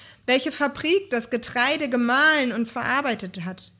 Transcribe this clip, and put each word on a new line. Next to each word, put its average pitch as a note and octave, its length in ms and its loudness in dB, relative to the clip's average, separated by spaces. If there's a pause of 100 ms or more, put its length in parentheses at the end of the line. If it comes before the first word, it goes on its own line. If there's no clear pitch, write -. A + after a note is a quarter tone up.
(260)
welche C4+ 260 2
Fabrik D#4 580 0
das A#3 180 -2
Getreide B3+ 600 0
gemahlen B3+ 640 2
und A3+ 160 -2
verarbeitet A#3 760 -4
hat. F#3 340 -10